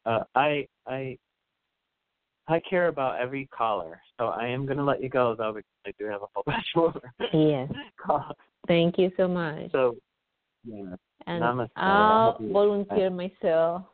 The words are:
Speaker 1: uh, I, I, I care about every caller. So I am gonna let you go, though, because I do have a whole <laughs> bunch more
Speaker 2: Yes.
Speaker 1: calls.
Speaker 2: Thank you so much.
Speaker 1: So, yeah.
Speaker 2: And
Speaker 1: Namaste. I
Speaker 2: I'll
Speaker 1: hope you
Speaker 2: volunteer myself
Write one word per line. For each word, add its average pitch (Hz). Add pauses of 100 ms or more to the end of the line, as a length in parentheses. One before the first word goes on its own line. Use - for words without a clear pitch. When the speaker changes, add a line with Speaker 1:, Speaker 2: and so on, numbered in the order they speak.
Speaker 1:
uh, 113 (140)
I, 143 (200)
I, 131 (1300)
I 165
care 180
about 131
every 131
caller. 92 (180)
So 117
I 107
am 127
gonna 139
let 139
you 131
go, 123
though, 110
because 107 (180)
I 101
do 104
have 101
a 104
whole 101
<laughs> -
bunch 147
more 165 (400)
Speaker 2:
Yes. 151 (320)
Speaker 1:
calls. - (320)
Speaker 2:
Thank 170
you 185
so 185
much. 170
Speaker 1:
So, 127 (680)
yeah. 98 (320)
Speaker 2:
And 170
Speaker 1:
Namaste. 120
I 190
Speaker 2:
I'll 220
Speaker 1:
hope -
you 208
Speaker 2:
volunteer 202
myself 175 (120)